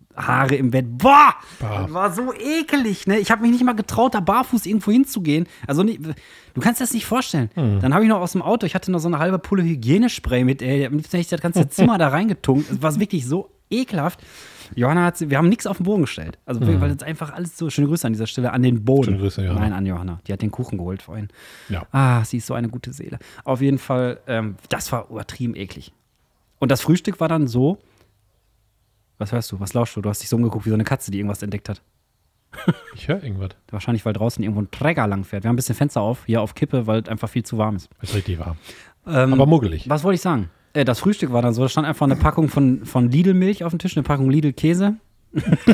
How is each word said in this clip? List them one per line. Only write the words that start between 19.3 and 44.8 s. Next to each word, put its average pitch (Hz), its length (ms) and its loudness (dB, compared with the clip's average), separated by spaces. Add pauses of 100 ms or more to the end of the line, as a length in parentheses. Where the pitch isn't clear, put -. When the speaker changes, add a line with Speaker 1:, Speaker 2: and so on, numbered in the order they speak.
Speaker 2:
Johanna. 87 180 0
Speaker 1:
Nein, 107 120 0
an 95 120 -2
Johanna. 87 420 -4
Die - 40 -6
hat 95 100 -6
den 107 100 -2
Kuchen 123 260 -6
geholt 90 240 -8
vorhin. 104 260 -12 (420)
Speaker 2:
Ja. 90 220 -6
Speaker 1:
Ah, 127 320 4
sie 123 140 -6
ist 113 80 -8
so 131 80 -6
eine 120 160 -4
gute 123 240 -12
Seele. - 240 -12 (260)
Auf 131 180 -2
jeden 139 180 2
Fall, 127 480 -2
ähm, 110 280 -4 (140)
das - 240 -6
war 113 160 -6
übertrieben 113 460 -8
eklig. 95 360 -14 (680)
Und 127 120 0
das 131 100 2
Frühstück 175 380 0
war 160 80 0
dann 160 200 0
so, 127 320 0 (1400)
was 101 140 -8
hörst 117 200 -4
du? 98 80 -8
Was 101 140 -8
lauschst 120 220 0
du? 107 60 -6
Du 104 80 -2
hast 104 120 -4
dich - 80 -12
so 120 80 0
umgeguckt 110 280 0
wie 113 40 0
so 110 60 2
eine 110 100 2
Katze, - 260 -4
die 98 80 -4
irgendwas 101 240 -4
entdeckt 101 260 -8
hat. 104 120 -8 (1120)
Speaker 2:
Ich - 120 -12
hör 196 160 -2
irgendwas. 98 260 -6 (220)
Speaker 1:
Wahrscheinlich, 110 340 -4
weil 107 80 0
draußen 110 300 -2
irgendwo 104 180 -2
ein 101 100 -6
Trecker 143 360 0
langfährt. 98 360 -4
Wir 110 60 0
haben 120 60 4
ein - 20 0
bisschen 123 180 -2
Fenster 139 260 0
auf, 110 240 -2
hier 113 160 0
auf - 140 -6
Kippe, 127 320 -2
weil 110 140 0
es - 80 -12
einfach 110 200 -6
viel 117 140 -4
zu - 140 -6
warm 107 180 0
ist. 92 140 -10 (120)
Speaker 2:
Ist 101 140 -6
richtig 92 240 -2
warm. 80 180 -8 (500)
Speaker 1:
Ähm, 135 260 2
Speaker 2:
Aber 131 120 6
muggelig. 127 440 2
Speaker 1:
was 147 140 0
wollte 190 120 2
ich 170 60 -6
sagen? 120 280 -2 (240)
Äh, 143 120 2
das 120 140 0
Frühstück 190 340 0
war 120 80 4
dann 120 120 2
so: 120 100 0
da 131 60 2
stand 151 180 0
einfach 151 180 0
eine 135 100 4
Packung 156 340 2
von, 135 360 2
von 123 240 2
Lidl-Milch 185 540 4
auf 170 80 -4
dem 170 80 -4
Tisch, 180 180 -4
eine 147 60 0
Packung 135 260 2
Lidl-Käse. 160 640 2 (200)